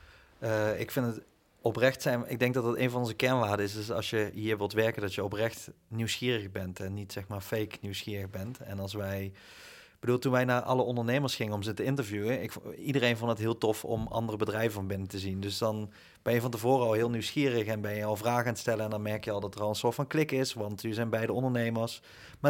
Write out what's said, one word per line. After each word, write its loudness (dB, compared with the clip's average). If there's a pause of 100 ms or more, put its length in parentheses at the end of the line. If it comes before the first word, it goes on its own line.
(400)
eh, 2
ik -6
vind 0
het -4 (400)
oprecht 2
zijn, 0
ik -4
denk 4
dat 2
dat 2
een 4
van -2
onze 0
kernwaarden 2
is, -4
is -6
als -2
je 2
hier 0
wilt -2
werken, 2
dat -2
je -2
oprecht -2 (160)
nieuwsgierig -2
bent -6
en -6
niet, -8
zeg -8
maar, -6
fake -4
nieuwsgierig -8
bent. -8
En -10
als -6
wij, -4
ik -14
bedoel, 4
toen 0
wij 6
naar 4
alle 4
ondernemers 2
gingen -2
om -2
ze -2
te -4
interviewen, 0
ik -6
vo-, -12
iedereen 2
vond 0
het 0
heel 2
tof 2
om -2
andere -2
bedrijven 2
van -4
binnen -4
te -6
zien. -4
Dus -4
dan -2 (300)
ben 2
je 4
van 0
tevoren 4
al 4
heel 4
nieuwsgierig 2
en -2
ben -2
je -2
al 2
vragen 2
aan 0
het 0
stellen 0
en -2
dan -2
merk -4
je -2
al -2
dat -6
er -6
al 2
een 0
soort 2
van -2
klik 2
is, 0
want -6
jullie -2
zijn 0
beide 0
ondernemers. 0
Maar -20 (120)